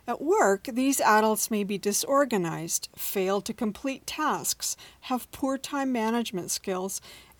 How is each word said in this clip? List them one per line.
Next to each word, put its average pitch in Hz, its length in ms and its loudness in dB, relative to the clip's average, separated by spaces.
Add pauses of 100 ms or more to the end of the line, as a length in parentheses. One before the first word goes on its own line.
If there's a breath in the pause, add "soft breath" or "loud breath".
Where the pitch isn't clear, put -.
At 240 160 -4
work, 285 440 4
these 262 340 2
adults 214 500 4
may 208 140 0
be 202 140 -4
disorganized, 202 1160 0
fail 196 460 -2
to 220 140 -8
complete 240 520 -4
tasks, - 680 -4 (280 loud breath)
have - 280 -4
poor 269 260 -2
time 269 360 -2
management 220 580 -2
skills, 190 480 -4 (400 loud breath)